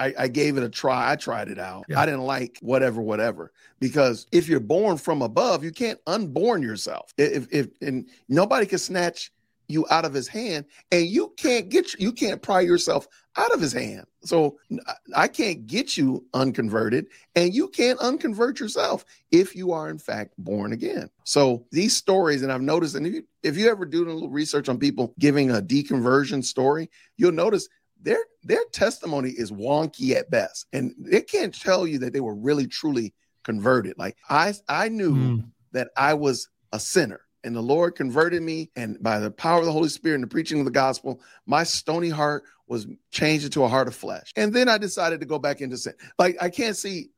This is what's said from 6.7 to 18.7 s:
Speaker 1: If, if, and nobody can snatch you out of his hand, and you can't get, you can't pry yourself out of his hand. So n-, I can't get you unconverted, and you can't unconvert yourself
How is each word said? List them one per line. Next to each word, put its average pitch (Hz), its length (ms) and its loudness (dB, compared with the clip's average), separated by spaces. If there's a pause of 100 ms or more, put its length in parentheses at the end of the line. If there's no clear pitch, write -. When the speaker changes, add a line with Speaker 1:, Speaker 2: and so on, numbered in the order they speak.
Speaker 1:
If, 143 360 2
if, 143 160 0 (120)
and 131 280 -6 (200)
nobody 202 380 4
can 180 120 -2
snatch 175 520 -4 (380)
you 151 220 -2
out 165 140 4
of 147 80 -2
his 135 140 -4
hand, 190 380 -6 (260)
and 175 160 4
you 277 300 0
can't 240 320 0
get, 302 320 0
you 208 120 0
can't 226 300 -2
pry 185 200 4
yourself 175 440 2 (300)
out 466 180 4
of 254 60 2
his 147 120 0
hand. 107 340 -6 (180)
So 156 340 2 (120)
n-, - 100 -6 (360)
I 196 120 4
can't 160 400 -4
get - 280 -4
you 131 380 0
unconverted, 117 720 0 (300)
and 175 180 2
you 349 140 0
can't 247 320 0
unconvert 247 580 0
yourself - 460 -4 (260)